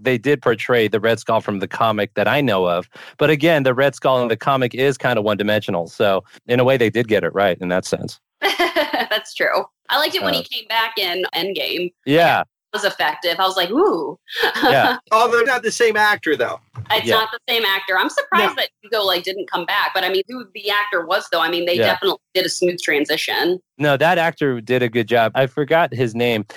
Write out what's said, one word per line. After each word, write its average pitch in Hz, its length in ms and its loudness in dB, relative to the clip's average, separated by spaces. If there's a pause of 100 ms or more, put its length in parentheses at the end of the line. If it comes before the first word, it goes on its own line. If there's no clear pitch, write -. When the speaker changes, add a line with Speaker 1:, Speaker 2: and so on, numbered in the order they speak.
Speaker 1:
they 127 160 0
did 135 240 0
portray 117 480 0
the 107 120 -2
Red 113 180 0
Skull 113 240 0
from 104 160 -4
the 92 100 -6
comic 107 460 -2
that 101 140 0
I 135 120 2
know 98 280 0
of. 87 200 -2 (300)
But 151 100 4
again, 156 360 2
the 127 100 2
Red 139 200 2
Skull 131 280 0
in 120 60 -2
the 113 80 0
comic 131 380 0
is 131 220 0
kind 123 220 -2
of 101 60 0
one-dimensional. 104 640 -2
So 98 360 0 (220)
in 123 140 2
a 127 40 4
way, 135 140 4
they 117 120 2
did 117 180 -2
get 98 160 2
it 78 100 -4
right 92 260 2
in 92 80 -4
that 92 160 0
sense. - 360 -8 (100)
Speaker 2:
<laughs> - 100 -20 (720)
That's 214 240 -6
true. 180 300 -2 (260)
I 254 80 0
liked 302 160 -2
it 359 80 -4
when - 120 -2
he - 60 -2
Speaker 1:
Uh, - 100 -8
Speaker 2:
came 233 180 -12
back 226 300 -2
in 185 260 -2 (100)
Endgame. 175 580 -4 (140)
Speaker 1:
Yeah. 139 360 4
Speaker 2:
It - 360 -12
was 202 60 -4
effective. 170 540 -2
I 190 80 0
was 185 100 -2
like, 180 140 0
"Ooh." 190 480 0 (240)
<laughs> - 220 -2
Speaker 1:
Yeah. - 320 4 (160)
Speaker 3:
Although 226 300 4
not 247 200 0
the 220 80 -2
same 220 260 2
actor, 208 400 2
though. 110 220 -2 (320)
Speaker 2:
It's 214 160 -2
Speaker 1:
Yeah. 214 100 2
Speaker 2:
not 220 140 0
the 240 80 -10 (100)
same 226 160 0
actor. 196 320 -2
I'm 214 140 2
surprised 370 460 -2
Speaker 3:
No. 240 60 -2
Speaker 2:
that - 80 -4 (120)
Hugo, 214 220 -4
like, 180 180 0
didn't 190 260 -8
come 175 160 -4
back. 180 300 -2
But, 190 80 -2
I 185 60 0
mean, 190 200 0
who 247 160 -12 (100)
the 202 160 -6
actor 202 360 -2
was, 196 240 -2
though, 170 100 0
I 160 80 0
mean, 175 180 -2
they 175 100 0
Speaker 1:
Yeah. 113 160 2
Speaker 2:
definitely 185 260 -2 (160)
did 180 120 0
a - 20 -2
smooth 180 340 -2
transition. 151 800 -2 (180)
Speaker 1:
No, 143 180 2
that 165 220 4
actor 147 420 0
did 123 220 0
a 123 60 2
good 113 180 0
job. 113 300 4
I 135 100 4
forgot 151 480 0
his 117 220 -2
name. 117 300 0 (100)